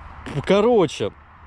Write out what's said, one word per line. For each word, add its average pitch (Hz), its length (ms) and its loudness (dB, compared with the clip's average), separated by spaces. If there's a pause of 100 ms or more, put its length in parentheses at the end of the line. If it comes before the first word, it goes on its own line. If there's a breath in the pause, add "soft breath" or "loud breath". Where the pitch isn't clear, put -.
(480)
Коротше, 196 640 2 (360)